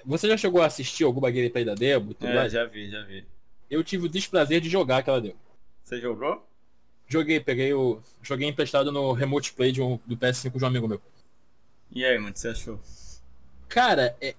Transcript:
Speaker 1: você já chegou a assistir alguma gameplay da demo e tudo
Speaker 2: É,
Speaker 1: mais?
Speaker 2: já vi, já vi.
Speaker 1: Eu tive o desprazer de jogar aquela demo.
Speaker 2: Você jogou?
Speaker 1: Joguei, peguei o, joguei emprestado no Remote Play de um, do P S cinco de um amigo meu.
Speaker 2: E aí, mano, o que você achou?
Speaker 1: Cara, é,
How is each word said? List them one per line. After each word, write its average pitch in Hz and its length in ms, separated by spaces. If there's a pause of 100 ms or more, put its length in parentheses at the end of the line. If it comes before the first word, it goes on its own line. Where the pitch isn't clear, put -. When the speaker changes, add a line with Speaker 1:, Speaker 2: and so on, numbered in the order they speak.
Speaker 1:
você 156 240
já 220 80
chegou 180 260
a 165 40
assistir - 380
alguma 131 260
gameplay 120 340
da 107 120
demo 117 360
e - 40
tudo 120 140
Speaker 2:
É, 120 60
Speaker 1:
mais? 123 160
Speaker 2:
já 117 140
vi, 104 240
já 107 140
vi. 98 220 (440)
Speaker 1:
Eu 156 140
tive 175 240
o - 20
desprazer 165 500
de 165 100
jogar 160 280
aquela 131 240
demo. 104 180 (440)
Speaker 2:
Você 120 180
jogou? 123 440 (600)
Speaker 1:
Joguei, 156 320
peguei 135 340
o, 127 280 (200)
joguei 139 280
emprestado 143 420
no 139 220
Remote 139 400
Play 131 180
de 131 100
um, 127 240
do 120 120
P 123 80
S 123 160
cinco 131 160
de 127 60
um 131 40
amigo 123 200
meu. 107 140 (920)
Speaker 2:
E 123 120
aí, 127 140
mano, 104 140
o - 20
que - 60
você 117 100
achou? 110 300 (880)
Speaker 1:
Cara, 180 540
é, 139 180